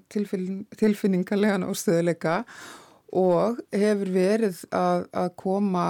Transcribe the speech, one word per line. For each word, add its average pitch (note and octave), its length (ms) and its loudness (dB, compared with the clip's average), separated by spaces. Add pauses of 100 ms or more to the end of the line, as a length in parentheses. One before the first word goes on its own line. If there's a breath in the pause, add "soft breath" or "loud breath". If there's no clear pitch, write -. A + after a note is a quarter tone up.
tilfinning-, F#3+ 640 -6
tilfinningalegan G3 920 0
óstöðuleika E3+ 800 0 (680 loud breath)
og F#3 480 2 (100)
hefur G3+ 400 0
verið F#3+ 600 0
að, F3+ 420 0
að F#3 240 -2
koma, F#3+ 560 -2